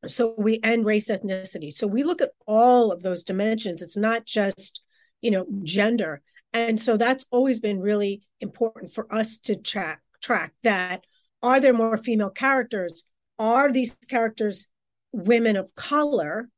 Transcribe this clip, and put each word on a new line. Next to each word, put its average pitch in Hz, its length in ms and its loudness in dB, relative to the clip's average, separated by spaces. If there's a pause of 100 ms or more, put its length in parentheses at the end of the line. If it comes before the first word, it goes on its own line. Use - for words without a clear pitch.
So 226 320 -2
we, 220 260 2
and 226 220 2
race, 214 240 0
ethnicity. 190 640 -6
So 214 140 -4
we 226 160 0
look 349 180 -2
at - 100 -2 (140)
all 233 460 6
of 175 100 -6
those 180 220 -4
dimensions. 202 580 -4
It's 170 160 -10
not 226 280 -2
just, - 560 -4 (400)
you 233 100 0
know, 185 160 0 (160)
gender. 190 580 0 (300)
And 233 280 0
so 226 180 2
that's 254 340 2
always 247 280 2
been 208 200 -2
really 202 420 -2 (200)
important 214 520 -6
for - 180 -10
us 220 280 -4
to 208 160 -4
track, 175 460 -8 (200)
track 175 320 -2 (100)
that. 185 420 0 (360)
Are 254 180 4
there 262 140 6
more 226 240 2
female 220 320 0
characters? 226 760 -2 (340)
Are 247 320 4
these 240 260 -2 (120)
characters 220 580 -2 (460)
women 220 420 2
of 190 200 -6
color 240 840 0